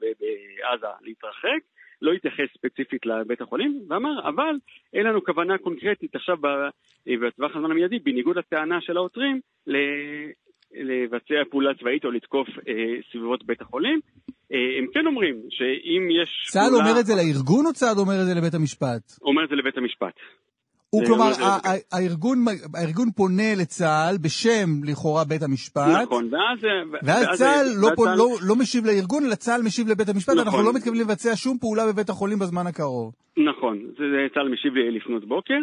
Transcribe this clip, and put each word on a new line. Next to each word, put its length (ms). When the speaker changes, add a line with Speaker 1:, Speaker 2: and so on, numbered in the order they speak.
Speaker 1:
ב-, 40
בעזה 680
להתרחק, 600
לא 100
התייחס 320
ספציפית 480
לבית 340
החולים, 480
ואמר, 400
"אבל 260
אין 120
לנו 180
כוונה 340
קונקרטית 560
עכשיו 220
ב-, 100
אה, 120
בטווח 360
הזמן 140
המיידי, 280
בניגוד 400
לטענה 420
של 160
העותרים, 440
ל-, 640
לבצע 760
פעולה 240
צבאית 300
או 60
לתקוף, 380
אה, 60
סביבות 320
בית 160
החולים." 400
אה, 260
הם 160
כן 120
אומרים 280
שאם 580
יש 300
Speaker 2:
צה"ל 180
Speaker 1:
פעולה 180
Speaker 2:
אומר 120
את 60
זה 80
לארגון 520
או 60
צה"ל 260
אומר 220
את 60
זה 80
לבית 200
המשפט? 480
Speaker 1:
אומר 220
את 40
זה 80
לבית 200
המשפט. 380
Speaker 2:
הוא, 100
Speaker 1:
זה 60
Speaker 2:
כלומר, 180
Speaker 1:
אומר 80
את 40
זה 80
Speaker 2:
ה-, 120
Speaker 1:
לבית 100
המשפט. 260
Speaker 2:
ה-, 40
הארגון 480
מ-, 340
הארגון 380
פונה 340
לצה"ל 540
בשם, 440
לכאורה, 340
בית 180
המשפט. 460
Speaker 1:
נכון, 220
ואז, 240
Speaker 2:
ואז 260
Speaker 1:
ואז, 100
Speaker 2:
צה"ל 280
לא 40
Speaker 1:
ואז 100
Speaker 2:
פון-, 120
Speaker 1:
צהל 100
Speaker 2:
לא, 100
לא 80
משיב 300
לארגון, 400
אלא 80
צה"ל 280
משיב 260
לבית 200
המשפט, 240
Speaker 1:
נכון. 140
Speaker 2:
"אנחנו 160
לא 140
מתכוונים 260
לבצע 340
שום 220
פעולה 240
בבית 160
החולים 300
בזמן 280
הקרוב." 460
Speaker 1:
נכון, 400
זה, 140
זה 220
צה"ל 140
משיב 280
לפנות 480
בוקר, 380